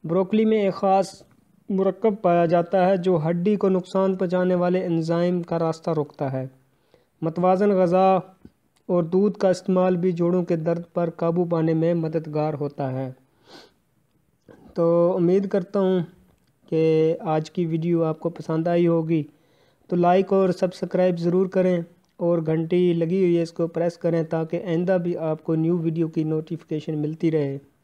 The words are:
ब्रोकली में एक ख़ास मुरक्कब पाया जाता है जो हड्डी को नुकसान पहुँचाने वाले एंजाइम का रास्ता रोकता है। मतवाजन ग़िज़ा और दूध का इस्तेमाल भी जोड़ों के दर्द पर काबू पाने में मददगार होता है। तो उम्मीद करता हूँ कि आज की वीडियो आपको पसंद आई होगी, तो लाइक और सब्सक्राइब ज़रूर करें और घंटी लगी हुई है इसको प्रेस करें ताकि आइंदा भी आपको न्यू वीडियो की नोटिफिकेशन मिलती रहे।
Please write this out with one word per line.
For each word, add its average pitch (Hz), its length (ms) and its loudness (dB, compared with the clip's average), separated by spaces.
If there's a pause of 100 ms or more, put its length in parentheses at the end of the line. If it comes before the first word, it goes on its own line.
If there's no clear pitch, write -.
ब्रोकली 190 400 0
में 220 140 2
एक 196 160 0
ख़ास 190 500 0 (440)
मुरक्कब 190 560 0
पाया 175 220 4
जाता 175 400 2
है 196 120 4
जो 180 200 2
हड्डी 175 380 0
को 196 140 0
नुकसान 190 460 0
पहुँचाने 185 400 0
वाले 180 260 0
एंजाइम 170 600 0
का 170 160 -4
रास्ता 160 360 -2
रोकता 147 340 -4
है। 131 200 -6 (760)
मतवाजन 185 520 2
ग़िज़ा 185 320 4 (840)
और 175 180 0
दूध 190 300 2
का 190 140 2
इस्तेमाल 185 460 0
भी 180 180 0
जोड़ों 175 300 0
के 175 180 -2
दर्द 170 220 -4 (100)
पर 175 240 -2
काबू 170 280 0
पाने 165 300 0
में 165 200 0
मददगार 156 600 -4
होता 143 340 -6
है। 131 240 -8 (1600)
तो 170 360 2
उम्मीद 185 360 2
करता 196 320 -4
हूँ 185 240 0 (640)
कि 160 480 2 (120)
आज 156 200 -2
की 180 180 -2
वीडियो 165 360 0
आपको 160 280 -4
पसंद 165 380 -4
आई 175 180 2
होगी, 165 360 0 (680)
तो 180 60 -2
लाइक 180 360 2
और 190 200 2
सब्सक्राइब 180 640 -2
ज़रूर 175 320 0
करें 180 360 0 (360)
और 170 220 0
घंटी 165 520 0
लगी 170 260 0
हुई 175 160 2
है 170 60 2
इसको 165 260 -4
प्रेस 170 280 -2
करें 165 300 0
ताकि 160 320 -4
आइंदा 180 400 0
भी 175 160 -2 (100)
आपको 160 320 -2
न्यू 165 220 2
वीडियो 165 300 -2
की 160 160 -2
नोटिफिकेशन 156 720 -6
मिलती 156 340 -2
रहे। 139 280 -2 (260)